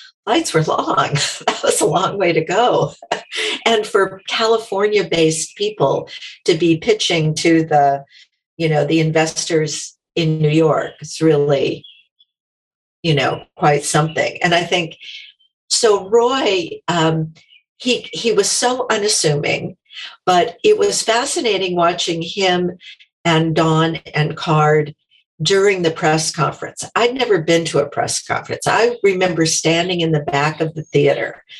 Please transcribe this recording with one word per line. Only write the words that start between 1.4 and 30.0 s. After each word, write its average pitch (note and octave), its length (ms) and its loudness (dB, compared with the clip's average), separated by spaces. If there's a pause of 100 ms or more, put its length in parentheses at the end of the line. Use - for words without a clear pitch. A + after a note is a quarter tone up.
That - 160 -4
was - 180 2
a - 60 2
long F#3+ 320 0
way F3 140 2
to D#3+ 120 0
go. F#3+ 480 0 (200)
<laughs> - 80 -8 (440)
And A3 220 0
for F#3+ 400 0
California-based G3+ 1300 0
people G3+ 520 -2 (360)
to F3+ 100 4
be E3 240 2
pitching E3 580 0
to E3 280 2
the, C#3+ 400 2 (520)
you E3 120 -2
know, D3+ 160 2
the D#3+ 140 2
investors D#3+ 960 -2 (200)
in D#3 260 0
New D3+ 80 4
York, D#3 500 2
it's - 200 -12
really, D3 640 2 (1200)
you D#3+ 100 2
know, C3 300 -2 (120)
quite D3 280 2
something. D#3 580 -2
And F3 140 2
I F3 80 0
think, F3 320 -4 (720)
so G3 400 2
Roy, A#3 800 0
um, D#3+ 440 0 (440)
he, - 360 -2
he A3+ 200 -2
was G3 180 2
so B3 400 -2
unassuming, G3 840 -2 (500)
but F3+ 380 2
it G#3+ 120 6
was G3 260 0
fascinating A3 720 -2
watching E3+ 460 0
him F3+ 500 -2 (520)
and D#3+ 300 2
Don D#3+ 420 2 (180)
and D3+ 220 -2
Card D3+ 600 0 (440)
during F#3+ 420 2
the D#3+ 100 0
press D#3 420 -2
conference. - 480 -6 (140)
I'd A#3+ 180 2
never A3+ 260 0
been E3 260 2
to D#3+ 120 -2
a - 100 0
press - 380 -6
conference. - 400 -6
I A#3+ 380 2
remember F3+ 420 2
standing E3+ 540 0